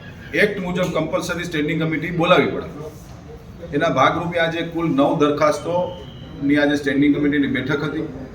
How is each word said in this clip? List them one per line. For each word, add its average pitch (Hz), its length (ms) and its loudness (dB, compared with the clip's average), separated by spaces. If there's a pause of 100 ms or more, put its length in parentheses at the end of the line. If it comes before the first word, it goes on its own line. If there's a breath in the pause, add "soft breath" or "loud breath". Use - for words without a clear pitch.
(340)
એક્ટ 196 260 2
મુજબ 180 220 -2
કમ્પલસરી 170 640 -2
સ્ટેન્ડિંગ 160 380 -2
કમિટી 160 280 -2
બોલાવી 165 360 4
પડે. - 200 -4 (1080)
એના 143 140 2
ભાગરૂપે 160 500 2
આજે 165 240 0
કુલ 165 280 -2
નવ 143 280 4
દરખાસ્તોની 147 1400 0
આજે 143 200 4
સ્ટેન્ડિંગ 143 400 4
કમિટીની 143 300 2
બેઠક 151 380 -2
હતી. 147 240 -4 (260)